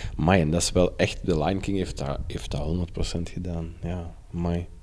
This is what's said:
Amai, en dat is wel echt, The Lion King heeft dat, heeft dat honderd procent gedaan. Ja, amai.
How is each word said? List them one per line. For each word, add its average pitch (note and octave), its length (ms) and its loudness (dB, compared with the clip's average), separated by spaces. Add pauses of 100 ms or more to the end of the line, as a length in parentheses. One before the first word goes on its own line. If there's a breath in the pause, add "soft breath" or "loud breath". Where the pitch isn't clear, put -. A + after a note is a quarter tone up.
(180 loud breath)
Amai, F2+ 240 6
en D2+ 100 4
dat E2+ 100 4
is - 100 0
wel F2+ 260 6
echt, - 280 2
The F2 180 2
Lion F#2+ 160 2
King G2 180 -2
heeft F#2 200 -2
dat, C#2 300 -2
heeft - 240 -6
dat C#2+ 100 -2
honderd E2 300 0
procent E2+ 380 -2
gedaan. E2+ 400 -4 (140)
Ja, F2 300 -6 (200)
amai. F2 320 0 (180)